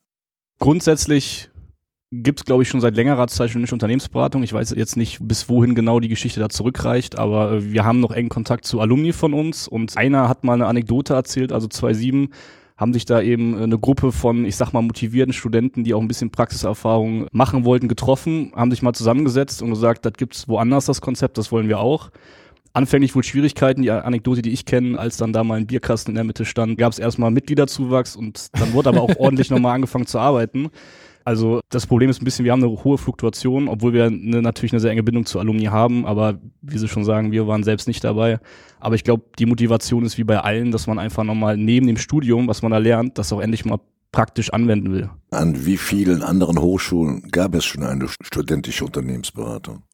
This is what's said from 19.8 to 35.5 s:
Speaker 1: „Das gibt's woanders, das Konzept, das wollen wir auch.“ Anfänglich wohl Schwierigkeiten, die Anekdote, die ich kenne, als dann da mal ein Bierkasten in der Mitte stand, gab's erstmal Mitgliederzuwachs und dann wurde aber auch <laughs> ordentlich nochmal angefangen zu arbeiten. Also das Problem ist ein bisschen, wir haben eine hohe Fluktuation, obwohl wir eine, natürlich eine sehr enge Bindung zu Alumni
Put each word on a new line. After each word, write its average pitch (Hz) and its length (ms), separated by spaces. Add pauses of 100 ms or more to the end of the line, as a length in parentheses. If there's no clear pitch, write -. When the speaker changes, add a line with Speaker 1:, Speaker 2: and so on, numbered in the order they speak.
Speaker 1:
„Das 110 60
gibt's - 340
woanders, 117 400
das 143 140
Konzept, - 380
das 107 120
wollen 113 180
wir 104 120
auch.“ 135 300 (600)
Anfänglich 135 440
wohl 127 80
Schwierigkeiten, 139 580
die 117 80
Anekdote, 120 520
die 113 100
ich - 120
kenne, 123 320
als 117 200
dann 110 160
da 113 100
mal 113 160
ein 110 80
Bierkasten 113 460
in - 20
der 113 100
Mitte 110 200
stand, 113 340
gab's 117 220
erstmal 117 320
Mitgliederzuwachs 135 840
und 107 380
dann 113 200
wurde 135 180
aber - 120
auch 165 140
<laughs> - 20
ordentlich 131 320
nochmal 123 240
angefangen 127 320
zu 117 140
arbeiten. 131 480 (560)
Also 113 340 (120)
das - 180
Problem 123 200
ist 127 140
ein - 20
bisschen, 127 200
wir 120 80
haben 127 100
eine 113 220
hohe 139 140
Fluktuation, 127 680
obwohl 110 260
wir 117 120
eine, 117 380
natürlich 117 300
eine 120 60
sehr 110 140
enge 113 100
Bindung 117 240
zu - 140
Alumni 110 240